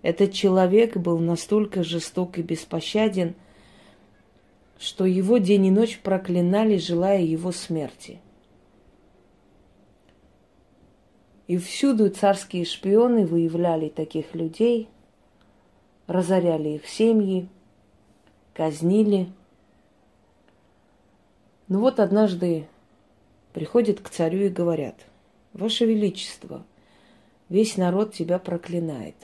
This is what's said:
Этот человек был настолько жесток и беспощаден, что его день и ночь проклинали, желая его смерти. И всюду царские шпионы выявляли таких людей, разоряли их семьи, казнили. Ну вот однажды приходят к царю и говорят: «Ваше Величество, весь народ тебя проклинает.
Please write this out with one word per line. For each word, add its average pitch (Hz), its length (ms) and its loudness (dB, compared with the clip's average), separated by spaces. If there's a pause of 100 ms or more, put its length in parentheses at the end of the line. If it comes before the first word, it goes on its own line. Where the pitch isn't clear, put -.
Этот 196 280 0
человек 196 640 2
был 175 220 -2
настолько 185 640 -2
жесток 175 560 -6
и 165 60 -6
беспощаден, 175 920 -2 (1400)
что - 300 -4
его 190 320 2
день 196 260 4
и 190 60 4
ночь 220 260 2
проклинали, 190 800 0
желая 175 460 0
его 165 280 -4
смерти. - 680 -8 (3250)
И 175 100 0
всюду 214 540 2
царские 196 520 -2
шпионы 214 640 2
выявляли 165 640 0
таких 156 460 -8
людей, 214 520 -2 (1200)
разоряли 170 640 0
их 151 180 -8
семьи, 202 600 2 (1080)
казнили. 180 760 0 (2250)
Ну 190 140 0
вот 254 180 2
однажды 180 680 2 (880)
приходят 208 460 0
к - 100 -18
царю 175 300 -2
и 202 100 0
говорят: 170 460 -4 (580)
«Ваше 226 320 -2
Величество, - 800 -4 (840)
весь 214 300 2
народ 190 340 0
тебя 175 280 -4
проклинает. 165 840 -8